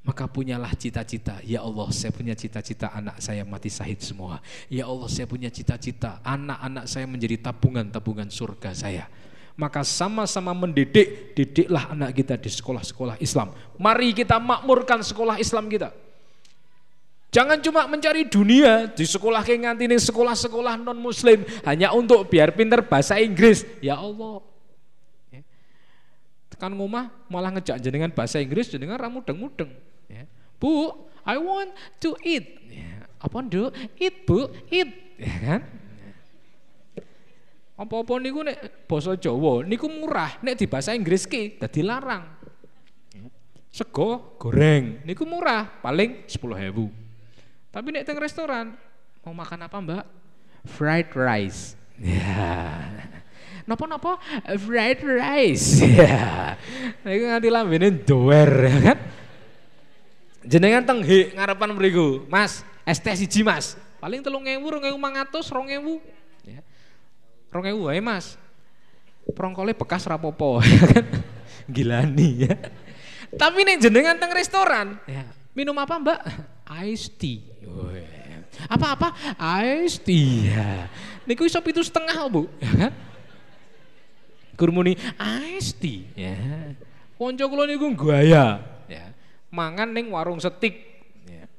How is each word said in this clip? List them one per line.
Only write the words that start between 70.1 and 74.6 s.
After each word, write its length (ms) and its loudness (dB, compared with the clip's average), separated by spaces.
<laughs> 40 6
ya 160 8
kan? 140 6
Gilani, 720 2
ya. 100 2
Tapi 320 4
nek 160 4
jenengan 400 6
teng 140 -2
restoran, 760 2